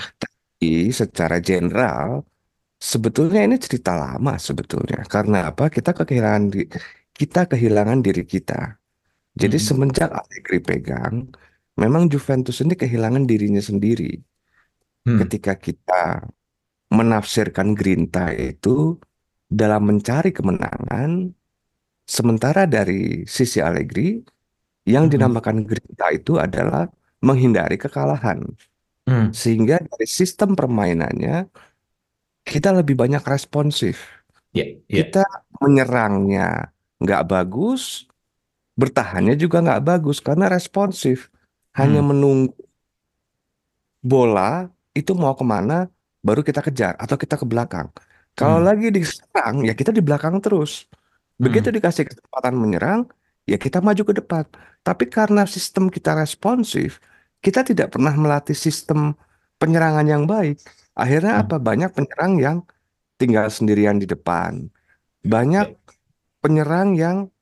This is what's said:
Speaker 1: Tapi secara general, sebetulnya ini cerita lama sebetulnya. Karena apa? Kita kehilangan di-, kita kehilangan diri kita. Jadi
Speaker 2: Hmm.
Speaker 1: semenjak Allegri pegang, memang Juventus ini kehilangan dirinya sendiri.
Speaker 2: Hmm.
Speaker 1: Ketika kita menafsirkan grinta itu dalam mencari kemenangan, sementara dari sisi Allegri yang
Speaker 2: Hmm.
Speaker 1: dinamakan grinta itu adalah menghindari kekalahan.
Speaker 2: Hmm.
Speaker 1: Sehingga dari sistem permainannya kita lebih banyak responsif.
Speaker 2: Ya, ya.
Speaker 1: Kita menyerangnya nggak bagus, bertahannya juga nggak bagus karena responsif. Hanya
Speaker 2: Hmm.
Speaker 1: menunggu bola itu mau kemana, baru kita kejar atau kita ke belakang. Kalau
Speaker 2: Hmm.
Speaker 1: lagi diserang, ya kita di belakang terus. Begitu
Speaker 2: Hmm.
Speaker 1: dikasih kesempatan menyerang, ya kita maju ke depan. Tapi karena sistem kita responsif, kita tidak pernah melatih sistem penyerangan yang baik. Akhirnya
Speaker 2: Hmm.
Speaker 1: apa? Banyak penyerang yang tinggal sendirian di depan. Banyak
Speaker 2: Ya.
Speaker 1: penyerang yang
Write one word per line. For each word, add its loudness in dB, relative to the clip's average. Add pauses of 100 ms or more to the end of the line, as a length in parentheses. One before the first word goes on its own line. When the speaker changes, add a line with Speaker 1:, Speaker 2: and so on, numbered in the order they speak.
(140)
Speaker 1:
Tapi -2
secara -2
general, -2 (560)
sebetulnya 0
ini 2
cerita -4
lama -4
sebetulnya. -6
Karena 0
apa? 0
Kita 0
kehilangan 0
di-, -4 (420)
kita 0
kehilangan 2
diri 0
kita. -6 (580)
Jadi 0
Speaker 2:
Hmm. -2
Speaker 1:
semenjak 0
Allegri -6
pegang, -6 (480)
memang 2
Juventus -2
ini 0
kehilangan 0
dirinya 2
sendiri. -2 (880)
Speaker 2:
Hmm. 2
Speaker 1:
Ketika -2
kita -2 (640)
menafsirkan 0
grinta 0
itu -2 (480)
dalam 0
mencari 0
kemenangan, -4 (640)
sementara 2
dari -2
sisi 0
Allegri -2 (580)
yang 4
Speaker 2:
Hmm. 4
Speaker 1:
dinamakan 2
grinta -4
itu 0
adalah -2 (320)
menghindari 2
kekalahan. -4 (640)
Speaker 2:
Hmm. 2
Speaker 1:
Sehingga 2
dari -6
sistem 0
permainannya -2 (960)
kita 0
lebih 2
banyak 2
responsif. -2 (500)
Speaker 2:
Ya, -2 (240)
ya. 0
Speaker 1:
Kita 2 (320)
menyerangnya 2 (260)
nggak 0
bagus, -2 (640)
bertahannya 0
juga 2
nggak 2
bagus 0
karena 0
responsif. -2 (400)
Hanya 4
Speaker 2:
Hmm. 2
Speaker 1:
menunggu 4 (1500)
bola 2 (240)
itu -2
mau 0
kemana, -2 (340)
baru 2
kita -2
kejar -2
atau -4
kita -4
ke -8
belakang. -4 (440)
Kalau 2
Speaker 2:
Hmm. 4
Speaker 1:
lagi 2
diserang, -2
ya 2
kita 0
di 2
belakang 0
terus. -2 (520)
Begitu 2
Speaker 2:
Hmm. -2
Speaker 1:
dikasih 0
kesempatan -6
menyerang, 0 (440)
ya 0
kita -2
maju 2
ke 0
depan. -4 (360)
Tapi -2
karena 2
sistem -2
kita -2
responsif, -2 (400)
kita 2
tidak 0
pernah 2
melatih 0
sistem -2 (400)
penyerangan 2
yang 2
baik. 0 (340)
Akhirnya 2
Speaker 2:
Hmm. 0
Speaker 1:
apa? -2
Banyak 0
penyerang -2
yang 2 (600)
tinggal 2
sendirian 2
di 0
depan. -4 (540)
Banyak 2
Speaker 2:
Ya. -20 (640)
Speaker 1:
penyerang 0
yang 0 (260)